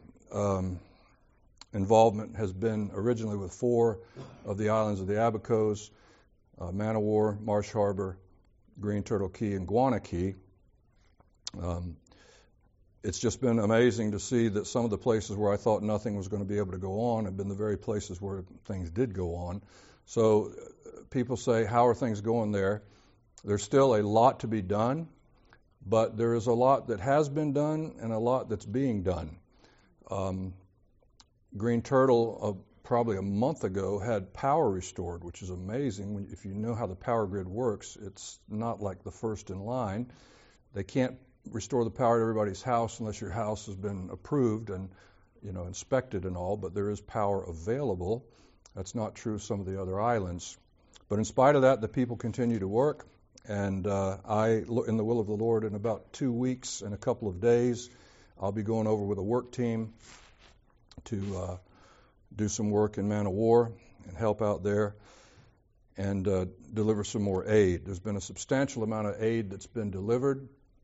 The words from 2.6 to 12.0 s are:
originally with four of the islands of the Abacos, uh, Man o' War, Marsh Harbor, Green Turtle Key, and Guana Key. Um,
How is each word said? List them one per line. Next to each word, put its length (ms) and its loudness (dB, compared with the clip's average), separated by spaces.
originally 420 -2
with 160 -8
four 460 2
of 100 -4
the 140 0
islands 300 2
of 60 -4
the 80 0
Abacos, 760 0
uh, 140 -8
Man 240 -2
o' 40 2
War, 420 4
Marsh 300 0
Harbor, 440 0
Green 220 -2
Turtle 260 -2
Key, 260 -4
and 120 -4
Guana 340 2
Key. 340 -4
Um, 360 -6